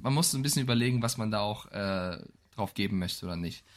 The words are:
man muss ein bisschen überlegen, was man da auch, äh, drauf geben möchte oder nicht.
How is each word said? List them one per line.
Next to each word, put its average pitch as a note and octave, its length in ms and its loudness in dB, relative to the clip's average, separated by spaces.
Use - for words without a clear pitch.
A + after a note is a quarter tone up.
man C3 120 2
muss E3 200 4
ein C3+ 80 0
bisschen C#3 220 2
überlegen, A#2+ 380 4
was A#2 160 0
man A2 140 0
da G#2+ 80 0
auch, G#2 280 -2
äh, F#2+ 500 -2
drauf G2+ 180 -4
geben G2 260 0
möchte F2+ 260 -4
oder F2+ 120 -4
nicht. E2+ 260 -6